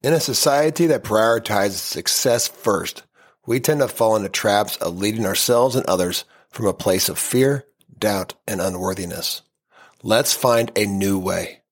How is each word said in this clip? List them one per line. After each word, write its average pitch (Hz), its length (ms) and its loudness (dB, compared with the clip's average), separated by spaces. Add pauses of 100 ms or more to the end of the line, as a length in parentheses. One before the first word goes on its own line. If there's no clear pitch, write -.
In 135 80 2
a 160 80 4
society 151 680 2
that 143 180 0
prioritizes 107 720 2
success - 680 -2
first, - 540 -4 (440)
we 120 140 0
tend 147 180 2
to 131 80 2
fall 110 300 2
into 98 100 -2
traps 104 480 0
of 87 220 -4
leading 107 280 -2
ourselves 120 480 2
and 127 120 0
others 90 400 0 (240)
from - 160 -6
a 92 80 2
place 95 340 0
of - 100 -4
fear, 135 460 0 (340)
doubt, 101 360 -2 (120)
and 101 140 -6
unworthiness. 92 840 -4 (600)
Let's 117 300 2
find 117 420 2
a 104 100 2
new 98 320 0
way. 92 440 -6 (100)